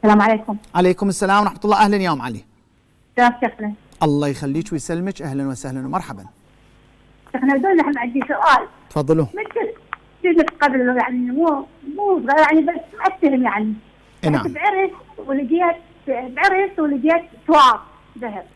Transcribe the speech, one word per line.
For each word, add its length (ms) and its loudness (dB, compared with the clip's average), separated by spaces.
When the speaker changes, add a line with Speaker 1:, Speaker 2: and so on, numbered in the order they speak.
Speaker 1:
السلام 180 6
عليكم. 360 0
Speaker 2:
عليكم 340 2
السلام 320 2
ورحمة 240 -2
الله، 120 2
أهلا 200 4
يا 140 0
أم 100 -4
علي. 240 -10
Speaker 1:
كيف 180 4
شيخنا؟ 300 -6
Speaker 2:
الله 240 2
يخليك 460 -4
ويسلمك، 480 -6
أهلا 260 -6
وسهلا 400 -8
ومرحبا. 380 -8
Speaker 1:
شيخنا، 260 0
بدون 180 2
نحن 220 2
عندي 300 -4
سؤال. 400 2
Speaker 2:
تفضلوا. 440 0
Speaker 1:
من 100 -8
كنت، 960 -4
كنت 260 0
قبل، 340 2
يعني، 200 -2
مو، 480 -2
مو 320 0
صغير، 120 2
يعني، 220 4
بس 200 -2
أتهم، 420 0
يعني. 300 -2
Speaker 2:
إي 60 2
نعم. 140 0
Speaker 1:
كنت 120 -6
بعرس 360 0
ولقيت، 640 -2
بعرس 720 -2
ولقيت 500 0
تواب 320 6
ذهب. 260 -10